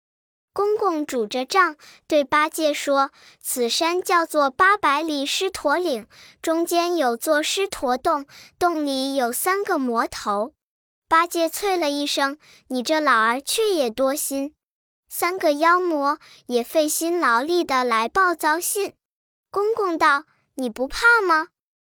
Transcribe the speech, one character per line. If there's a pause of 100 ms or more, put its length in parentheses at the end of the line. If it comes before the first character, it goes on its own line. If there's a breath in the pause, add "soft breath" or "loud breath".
(520)
公
公
拄
着
杖 (300 loud breath)
对
八
戒
说 (300 soft breath)
：“此
山
叫
做
八
百
里
狮
驼
岭， (360 loud breath)
中
间
有
座
狮
驼
洞， (320 loud breath)
洞
里
有
三
个
魔
头。” (560)
八
戒
啐
了
一
声 (320 soft breath)
：“你
这
老
儿
却
也
多
心， (540)
三
个
妖
魔 (300 loud breath)
也
费
心
劳
力
的
来
报
糟
信。” (580)
公
公
道 (320)
：“你
不
怕
吗？” (480)